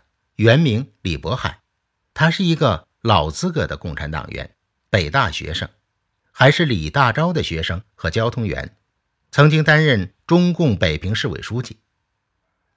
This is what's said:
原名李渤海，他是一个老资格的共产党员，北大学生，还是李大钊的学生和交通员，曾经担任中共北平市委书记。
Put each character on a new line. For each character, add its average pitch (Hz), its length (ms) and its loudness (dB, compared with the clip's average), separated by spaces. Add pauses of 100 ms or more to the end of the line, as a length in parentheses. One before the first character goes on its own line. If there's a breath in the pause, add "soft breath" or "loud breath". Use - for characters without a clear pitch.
(360)
原 113 220 6
名 135 340 0 (100)
李 80 160 -4
渤 80 160 -6
海， - 260 -8 (540)
他 156 160 2
是 190 140 -2
一 165 100 2
个 127 320 0 (140)
老 92 280 2
资 165 220 -4
格 143 160 -2
的 71 100 -8
共 80 200 -10
产 73 120 -8
党 78 220 -10
员， - 240 -12 (340)
北 85 220 0
大 123 220 0
学 78 200 -10
生， - 160 -8 (640)
还 135 220 4
是 175 120 0
李 90 240 -2
大 123 240 0
钊 165 200 -2
的 139 100 -2
学 80 180 -6
生 87 220 -6 (140)
和 - 120 -6
交 110 220 -2
通 117 160 -6
员， - 300 -8 (560)
曾 147 180 6
经 156 140 2
担 156 200 4
任 113 300 0 (140)
中 175 240 4
共 143 260 2
北 80 180 2
平 92 160 -4
市 - 140 -4
委 87 160 -6
书 113 180 -6
记。 - 180 -14 (1000)